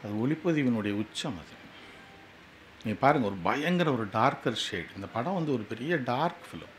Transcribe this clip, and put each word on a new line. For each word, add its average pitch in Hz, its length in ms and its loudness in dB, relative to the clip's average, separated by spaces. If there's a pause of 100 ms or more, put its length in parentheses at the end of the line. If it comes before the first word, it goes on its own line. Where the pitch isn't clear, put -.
அது 107 240 0
ஒளிப்பதிவினுடைய 135 640 2
உச்சம் 107 440 -4
அது. - 240 -16 (1200)
நீங்க 107 160 -2
பாருங்க, 135 260 6
ஒரு 98 160 -2
பயங்கர 151 500 2
ஒரு 113 200 0
டார்க்கர் 123 420 4
ஷேட். 87 400 -4
இந்த 98 120 -8
படம் 139 280 -2
வந்து 160 180 0
ஒரு 117 100 0
பெரிய 127 420 -2
டார்க் 135 400 0
ஃபிலிம். - 340 -12